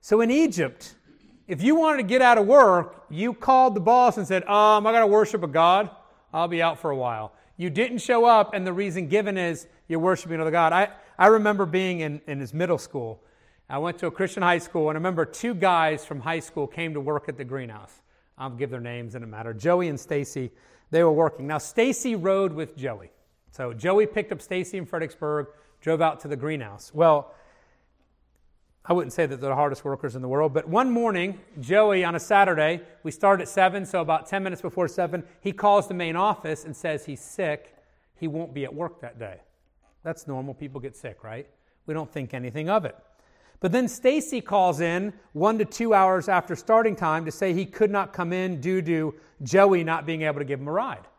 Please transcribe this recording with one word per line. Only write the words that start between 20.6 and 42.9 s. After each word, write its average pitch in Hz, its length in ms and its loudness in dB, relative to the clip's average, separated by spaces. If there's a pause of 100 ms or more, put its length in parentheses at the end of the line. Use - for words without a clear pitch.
they 165 140 4
were 165 80 6
working. 156 340 0
Now, 151 140 -4
Stacy 240 560 -2
rode 190 380 0
with 151 220 -10
Joey. 113 360 -10 (400)
So 123 220 -8
Joey 185 340 2
picked 214 240 -6
up 160 100 -10
Stacy 185 360 -8
in 175 80 -8
Fredericksburg, 151 600 -6 (340)
drove 160 200 0
out 160 200 0
to 156 60 -14
the 143 80 -8
greenhouse. 123 580 -10
Well, 151 400 4 (1500)
I 175 100 -2
wouldn't 156 200 -2
say 165 140 -2
that 131 120 -8
they're 139 100 -4
the 131 60 -2
hardest 143 300 -2
workers 139 300 -8
in 131 80 -10
the 127 40 -8
world, 143 260 0
but 151 140 -2
one 226 220 2
morning, 202 500 -2 (200)
Joey, 190 440 4
on 170 120 -2
a 160 40 -4
Saturday, 170 640 2 (220)
we 156 80 -6
start 196 280 4
at 160 80 -6
seven, 190 380 2
so 180 160 -4
about 160 240 -2
ten 196 160 -4
minutes 185 200 -8
before 175 260 -4
seven, 170 360 -4 (160)
he 196 120 -6
calls 202 360 2
the 196 60 -8
main 170 220 -6
office 180 500 -2
and 156 100 -14
says 151 300 -6
he's 135 160 -14
sick. - 540 -8 (400)
He 165 120 -8
won't 156 280 -8
be 139 80 -6
at 123 100 -10
work 165 280 -10
that 120 180 -18
day. 98 220 -14 (640)
That's 160 240 -12
normal. 135 280 -10
People 139 260 -14
get 123 140 -14
sick, - 280 -16
right? 110 240 -14 (380)
We 156 80 -8
don't 156 180 -8
think 135 220 -10
anything 131 360 -8
of 202 160 0
it. - 100 -10 (640)